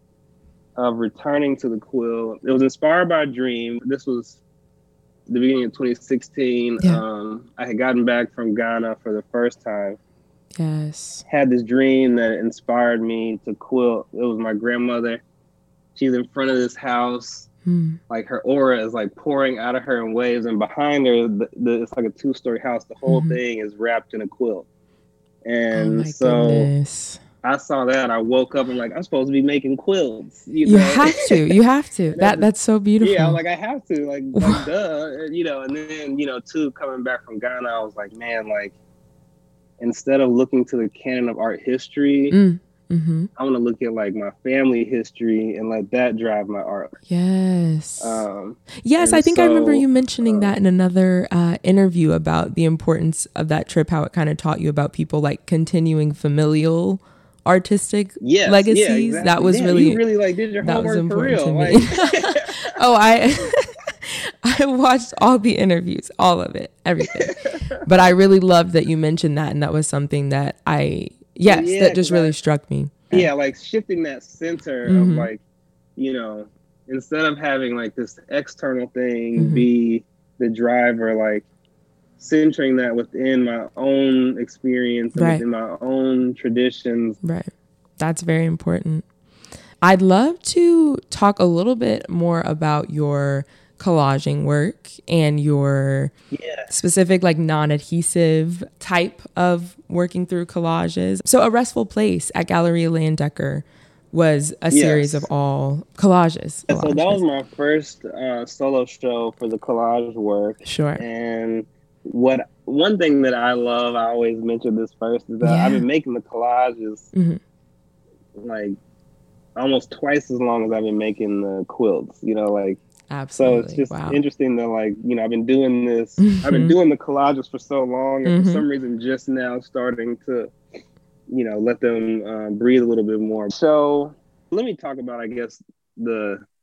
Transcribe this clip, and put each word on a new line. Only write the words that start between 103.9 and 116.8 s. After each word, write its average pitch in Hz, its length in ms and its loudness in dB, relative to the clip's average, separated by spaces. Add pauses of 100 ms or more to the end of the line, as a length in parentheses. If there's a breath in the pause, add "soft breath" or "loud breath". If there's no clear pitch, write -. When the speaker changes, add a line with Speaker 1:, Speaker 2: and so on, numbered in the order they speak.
Speaker 2:
was 156 500 2
a 165 80 0
Speaker 1:
Yes. 147 100 6
Speaker 2:
series 147 320 2
of 147 160 -4
all 139 580 -2 (120)
collages. 175 720 2
Speaker 1:
Yeah, - 120 2
so - 80 -2
that 143 80 0
Speaker 2:
Collages. 175 160 2
Speaker 1:
was 196 100 0
my 139 200 0 (120)
first, 147 520 -2
uh, 123 400 -8
solo 135 400 -2
show 117 500 -4
for 117 120 -6
the 110 100 -4
collage 117 560 -2
work. 104 500 -2
Speaker 2:
Sure. 147 380 -4
Speaker 1:
And 113 640 -6 (380)
what, 127 440 0 (160)
one 170 320 0
thing 151 260 2
that 127 120 0
I 120 180 0
love, 120 440 -2
I 117 100 -2
always 117 360 -2
mention 117 340 -4
this 110 220 -6
first, 117 300 -4
is 110 120 -8
that - 80 2
I've - 240 2
Speaker 2:
Yeah. 135 80 0
Speaker 1:
been 120 60 -2
making 143 280 -2
the 120 60 -6
collages, 120 920 -4